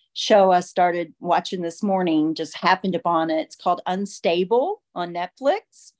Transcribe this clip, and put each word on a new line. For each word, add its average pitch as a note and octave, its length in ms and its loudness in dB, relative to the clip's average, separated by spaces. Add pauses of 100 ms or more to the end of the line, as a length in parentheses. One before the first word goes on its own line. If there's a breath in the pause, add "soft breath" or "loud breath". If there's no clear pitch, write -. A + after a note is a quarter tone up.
(140 soft breath)
show G3 380 4
I F3+ 100 4
started F3 580 0
watching F3+ 420 -2
this E3+ 220 -8
morning, E3+ 520 2
just D#3 220 -8
happened F#3 380 0
upon E3 340 0
it. D#3+ 120 -2
It's - 140 -10
called F3 300 -2
Unstable G3 960 -2 (140)
on F3 180 -8
Netflix. C4 880 -4